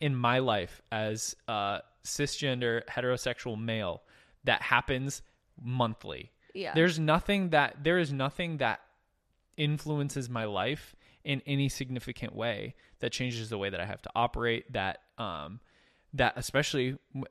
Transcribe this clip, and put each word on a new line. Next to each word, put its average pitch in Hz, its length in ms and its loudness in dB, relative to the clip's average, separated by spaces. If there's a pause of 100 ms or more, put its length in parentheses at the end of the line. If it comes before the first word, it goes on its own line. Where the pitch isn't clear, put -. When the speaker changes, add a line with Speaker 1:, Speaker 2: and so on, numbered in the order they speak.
Speaker 1:
in 143 140 2
my 123 240 4
life 107 420 0 (120)
as 110 420 -2 (140)
a 101 320 0 (240)
cisgender 123 800 0
heterosexual 123 760 -2
male 110 420 -2 (420)
that 117 180 2
happens 131 580 2 (400)
monthly." 120 720 -2 (240)
Speaker 2:
Yeah. 190 180 -6
Speaker 1:
There's 160 280 6
nothing 175 500 4
that, 143 340 4
there 175 140 6
is 147 140 2
nothing 143 460 -2
that 113 220 2 (760)
influences 147 760 -2
my 113 140 -2
life 107 500 -2 (300)
in 139 220 -2
any 139 220 2
significant 127 640 -6
way 107 400 -4 (260)
that 127 120 -2
changes 117 380 -4
the 110 80 -4
way 98 120 -2
that 90 100 -4
I 90 60 -2
have - 160 -8
to - 120 -12
operate, 117 580 0
that, 95 260 -2 (200)
um, 90 420 -6 (540)
that 127 220 2
especially 135 600 0 (160)
w-, 135 180 -6